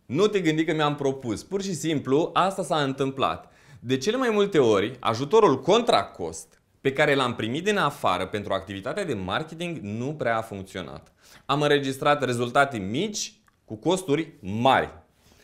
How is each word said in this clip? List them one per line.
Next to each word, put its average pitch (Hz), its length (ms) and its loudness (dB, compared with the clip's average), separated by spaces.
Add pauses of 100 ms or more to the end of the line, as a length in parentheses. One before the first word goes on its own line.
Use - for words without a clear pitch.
Nu 165 220 2
te 208 120 0
gândi 160 260 0
că 165 80 0
mi-am 147 220 0
propus, 135 480 -2
pur 196 180 -6
și 190 120 -6
simplu 151 600 0
asta 190 300 0
s-a 156 200 0
întâmplat. 135 680 -2 (280)
De 127 180 -2
cele 208 200 0
mai 262 120 0
multe 196 300 2
ori, 113 400 4
ajutorul 143 600 2
contra 196 420 4
cost - 580 -12 (200)
pe 135 120 0
care 147 220 4
l-am 123 200 0
primit 120 280 -4
din 208 140 0
afară 107 480 0
pentru 98 280 -6
activitatea 101 520 -6
de 147 80 -4
marketing 156 680 -6
nu 113 320 -6
prea 120 240 -2
a 113 40 -4
funcționat. 92 720 -12 (320)
Am 143 160 0
înregistrat 143 640 2
rezultate 123 540 0
mici 135 560 -6 (320)
cu 113 100 -14
costuri 160 640 -2
mari. 104 640 2 (420)